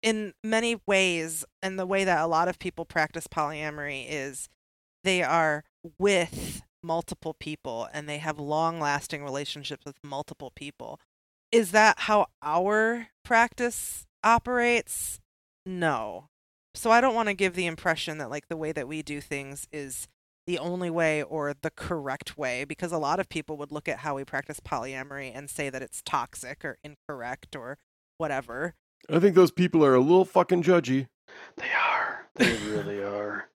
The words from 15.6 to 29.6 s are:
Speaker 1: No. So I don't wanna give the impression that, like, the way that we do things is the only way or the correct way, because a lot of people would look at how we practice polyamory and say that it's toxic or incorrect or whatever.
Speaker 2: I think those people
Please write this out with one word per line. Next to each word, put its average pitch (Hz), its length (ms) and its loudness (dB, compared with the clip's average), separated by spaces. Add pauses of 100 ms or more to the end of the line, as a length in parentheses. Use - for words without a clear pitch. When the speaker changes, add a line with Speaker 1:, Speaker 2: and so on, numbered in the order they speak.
Speaker 1:
No. 139 600 -2 (480)
So 226 160 2
I 233 100 8
don't 247 140 2
wanna 214 180 2
give 185 220 0
the 180 100 -2
impression 160 540 -2
that, 131 100 -6
like, 147 180 -8
the 165 100 -6
way 156 140 -4
that 143 160 -6
we 156 140 -8
do 147 200 -8
things 139 500 -10
is 139 360 -10 (380)
the 175 140 -4
only 175 300 -4
way 160 340 2
or 147 380 -4
the 160 100 -4
correct - 680 -8
way, 127 260 -2
because 156 300 -6
a 170 40 0
lot 156 220 0
of 180 80 -2
people 156 300 -8
would 143 140 -10
look 151 180 -6
at 143 100 -4
how 147 160 -4
we 139 80 -6
practice 143 380 -8
polyamory 135 760 -8
and 139 140 -12
say 143 200 -4
that 131 120 -8
it's - 240 -12
toxic 127 580 -6
or 139 200 -8
incorrect 135 720 -12
or 131 220 -12 (400)
whatever. 139 560 -4 (360)
Speaker 2:
I 156 100 4
think 185 160 6
those 185 160 8
people 170 320 4